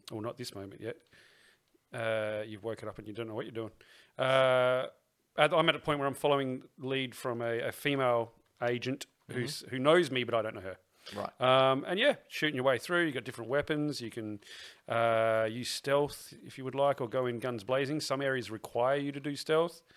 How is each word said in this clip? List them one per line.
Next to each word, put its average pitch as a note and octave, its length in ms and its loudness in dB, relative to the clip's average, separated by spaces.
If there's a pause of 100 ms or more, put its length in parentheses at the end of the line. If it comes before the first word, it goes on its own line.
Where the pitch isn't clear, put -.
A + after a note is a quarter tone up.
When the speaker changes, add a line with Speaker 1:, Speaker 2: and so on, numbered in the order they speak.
(100)
Speaker 1:
well, A2+ 100 -6
not A2+ 160 -6
this B2 160 -10
moment G2 280 -12
yet. A2 160 -8 (960)
Uh, A2 520 -2
you've G#2 180 -12
woken A2 240 -6
up G2 100 -10
and G#2 80 -14
you G#2+ 80 -10
don't A2+ 140 -8
know G#2+ 60 -10
what A2+ 120 -6
you're - 80 -12
doing. A2+ 160 -6 (480)
Uh, B2+ 680 4 (520)
at, D3+ 160 6
I'm D#3+ 140 6
at D3+ 80 4
a - 20 -12
point D3 200 -2
where C#3 100 0
I'm B2+ 60 -2
following C3+ 480 2 (160)
lead C3 360 -4
from A#2 280 -4
a, A#2 180 -2
a A#2 120 -4
female B2 600 2 (300)
agent B2 440 -2 (240)
who's, B2 320 -6
Speaker 2:
Mm-hmm. - 80 -18
Speaker 1:
who C3 80 -4
knows D3+ 320 6
me, B2+ 140 0
but A2+ 100 0
I A2 80 4
don't A2 120 -6
know G#2 60 -10
her. F#2 160 -10 (400)
Speaker 2:
Right. G2+ 240 -8
Speaker 1:
Um, C3 460 6
and F#3 140 -2
yeah, C4+ 140 4 (140)
shooting D3+ 280 -2
your B2+ 80 0
way C3 140 4
through. F3 280 2
You C#3+ 60 -2
got B2 120 -6
different A#2 240 -8
weapons. D3 520 0
You A2+ 100 -8
can, G#2+ 300 -8 (480)
uh, A2+ 600 4
use A#2 220 -6
stealth C#3+ 640 -2 (100)
if - 140 -16
you C3 60 -10
would C3 100 -6
like, C#3 260 2
or A#2+ 80 -4
go B2+ 180 0
in A#2+ 120 -2
guns A#2+ 240 -4
blazing. C3+ 380 0
Some C#3 200 -2
areas C3 300 -2
require A#2+ 460 0
you C#3+ 160 -4
to C#3+ 80 -10
do C#3+ 160 -6
stealth. D#3+ 460 0 (140)